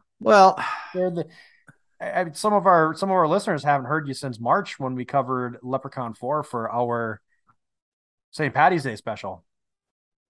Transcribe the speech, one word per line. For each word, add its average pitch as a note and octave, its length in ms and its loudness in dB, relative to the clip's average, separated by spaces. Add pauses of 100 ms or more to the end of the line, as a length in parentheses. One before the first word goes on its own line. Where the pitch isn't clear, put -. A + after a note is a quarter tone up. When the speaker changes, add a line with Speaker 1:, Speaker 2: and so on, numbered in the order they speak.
(200)
Speaker 1:
Well, G3 380 8 (380)
Speaker 2:
They're F3+ 160 -2
the, E3+ 140 -6 (760)
I, - 200 -4
I, E3+ 100 -6
some G#3 220 -2
of F#3+ 120 2
our, D#3+ 300 6
some G3 160 -4
of F#3+ 40 2
our E3+ 120 4
listeners E3+ 360 -2
haven't C#3+ 220 2
heard D3 220 -4
you C3+ 80 -8
since B2 240 -10
March D3 400 -2
when B2+ 160 -6
we B2 100 -6
covered B2 560 -2
Leprechaun B2+ 540 -8
Four C#3+ 260 -4
for A2+ 300 -6
our A#2 500 -4 (1120)
Saint C#3 240 -4
Patty's E3 260 4
Day B2 140 -6
special. G2+ 500 -10 (840)